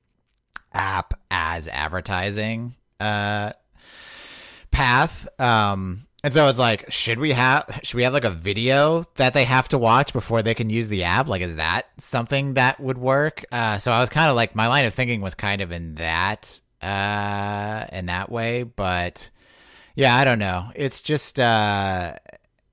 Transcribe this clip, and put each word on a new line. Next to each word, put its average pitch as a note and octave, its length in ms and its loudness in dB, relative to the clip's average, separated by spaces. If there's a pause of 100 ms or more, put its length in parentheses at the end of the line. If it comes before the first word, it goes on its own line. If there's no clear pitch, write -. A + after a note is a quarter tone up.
(760)
app F#2+ 400 -4 (160)
as E2 380 -4
advertising, G2+ 1040 -4 (260)
uh, G#2 520 -2 (1200)
path. C3 560 2 (140)
Um, G#2 600 0 (220)
and C#3+ 100 0
so D3 140 6
it's B2 100 2
like, A#2 320 0
should A#2 300 -2
we D#3 120 0
have, B2+ 520 2
should - 140 -6
we A#2+ 40 4
have, B2+ 100 2
like, C#3 120 0
a G#2+ 60 2
video B2+ 760 2 (100)
that B2+ 180 4
they C#3 120 4
have B2+ 240 2
to C#3+ 100 2
watch A#2 340 4
before A2+ 300 0
they A2+ 120 2
can A2+ 160 -2
use A2 180 0
the G2 160 0
app? G#2 240 2
Like, F#2+ 140 -2
is F2 120 -4
that E2 320 -2 (120)
something C3+ 560 -2
that C3 260 2
would C3 180 -4
work? C3+ 540 0
Uh, A2 260 0
so A#2+ 140 0
I A2+ 80 4
was B2+ 80 2
kinda, D3+ 260 2
like, A#2 220 0
my A2 100 2
line C3 200 2
of G#2 60 -2
thinking A#2+ 280 -2
was F#2+ 160 -6
kind G2+ 240 -4
of F2+ 100 -6
in E2+ 260 -8
that, E2+ 640 -4 (220)
uh, G2+ 1120 -4
in F2+ 140 -8
that F2+ 240 -6
way. A#2 340 -4
But F2+ 680 -6 (640)
yeah, B2+ 220 4
I C3+ 80 6
don't A#2+ 160 2
know. F#2 340 -2
It's C#3 260 -4
just, - 380 -2
uh, G2+ 800 2 (560)